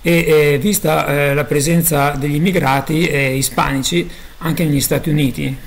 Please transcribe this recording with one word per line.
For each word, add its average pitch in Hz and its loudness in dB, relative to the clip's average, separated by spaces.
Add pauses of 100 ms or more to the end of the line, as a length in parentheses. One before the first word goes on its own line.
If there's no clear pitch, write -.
E, 170 2
eh, 147 4
vista, 156 0
eh, 143 0
la 143 0
presenza 147 2
degli 147 -2
immigrati, 156 0
eh, 139 0
ispanici 139 -2 (300)
anche 165 -2
negli 143 2
Stati 147 -2
Uniti 143 0 (120)